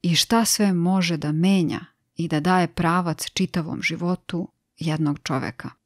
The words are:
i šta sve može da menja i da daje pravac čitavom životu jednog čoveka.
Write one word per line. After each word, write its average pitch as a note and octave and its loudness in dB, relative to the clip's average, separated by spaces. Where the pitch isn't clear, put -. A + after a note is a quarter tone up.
i E3+ 2
šta A3+ 2
sve G3+ 2
može F3 2
da D3+ -4
menja E3+ 2
i E3 -4
da D3+ 0
daje F3+ 2
pravac E3+ -2
čitavom F3 -4
životu E3+ -4
jednog D#3 -2
čoveka. - -6